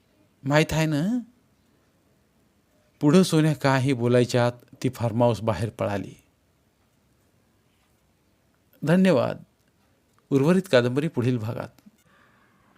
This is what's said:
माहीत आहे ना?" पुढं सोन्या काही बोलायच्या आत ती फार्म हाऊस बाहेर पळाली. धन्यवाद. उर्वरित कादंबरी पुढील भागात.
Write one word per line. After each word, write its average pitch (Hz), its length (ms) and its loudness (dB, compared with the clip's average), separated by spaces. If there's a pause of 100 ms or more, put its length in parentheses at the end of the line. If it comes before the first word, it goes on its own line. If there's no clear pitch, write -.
(440)
माहीत 151 300 0
आहे 160 120 0
ना?" 160 340 -2 (1800)
पुढं 156 220 6
सोन्या 156 300 2
काही 135 400 0
बोलायच्या 120 540 0
आत 120 40 -2 (320)
ती 131 60 -2
फार्म 120 340 -2
हाऊस 110 180 0
बाहेर 110 280 -4
पळाली. 101 440 -8 (2750)
धन्यवाद. 151 600 2 (880)
उर्वरित 156 300 2 (100)
कादंबरी 127 360 2
पुढील 127 300 -2
भागात. 113 440 -10 (960)